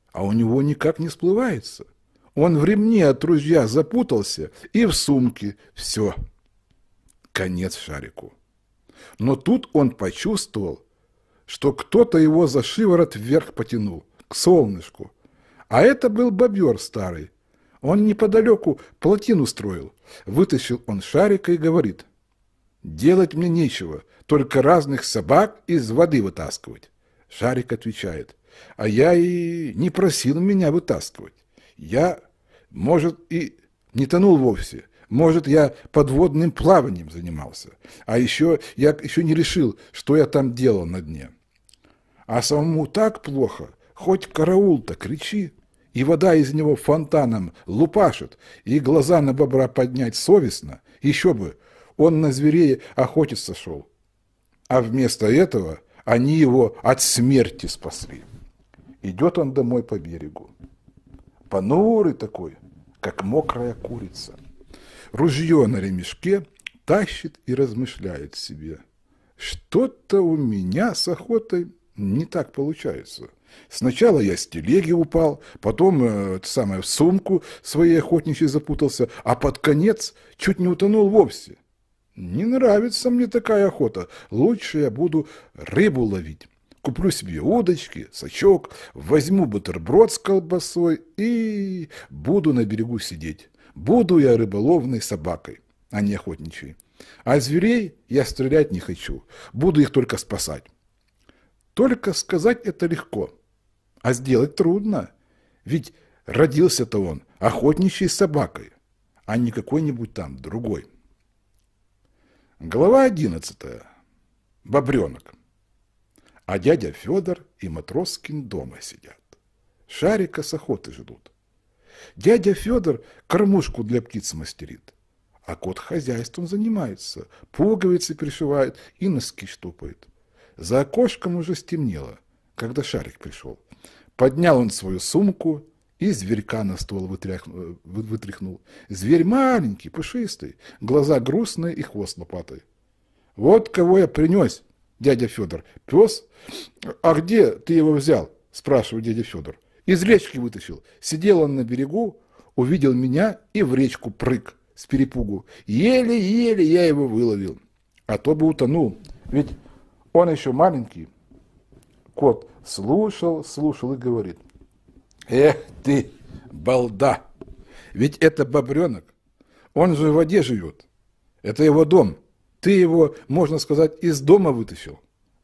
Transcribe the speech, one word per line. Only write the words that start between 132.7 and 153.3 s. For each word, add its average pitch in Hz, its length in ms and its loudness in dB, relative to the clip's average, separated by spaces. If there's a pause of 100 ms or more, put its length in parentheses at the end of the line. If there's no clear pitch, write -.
Шарик - 360 -8
пришёл. - 400 -18 (580)
Поднял 139 420 4
он 117 120 0
свою 92 300 -8
сумку 165 640 -2 (320)
и 196 140 0
зверька 107 500 -4
на 95 140 -4
стол 95 300 -8
вытрях-, 92 420 -10
э, 87 340 -14
вы-, 98 200 -10
вытряхнул. 104 580 -10 (280)
Зверь 110 360 2
маленький, 233 640 0
пушистый, - 680 -10 (240)
глаза 139 380 2
грустные 165 560 -4
и - 80 -10
хвост - 360 -12
лопатой. - 440 -16 (720)
«Вот 190 360 4
кого 180 280 4
я 180 80 4
принёс, 160 560 0 (380)
дядя 123 260 2
Фёдор, 90 380 -8 (220)
пёс. 214 380 4 (800)
А 165 120 4
где 170 360 4
ты - 240 -4
его 156 180 4
взял?» 139 380 0 (220)
спрашивает 113 520 -2
дядя 113 200 -2
Фёдор. 76 340 -14 (280)
«Из 180 180 2
речки 196 340 2
вытащил. 101 460 -10 (160)
Сидел 170 400 2
он 143 160 0
на 127 80 -4
берегу, 139 560 -4 (340)
увидел 135 380 2
меня 131 480 0 (120)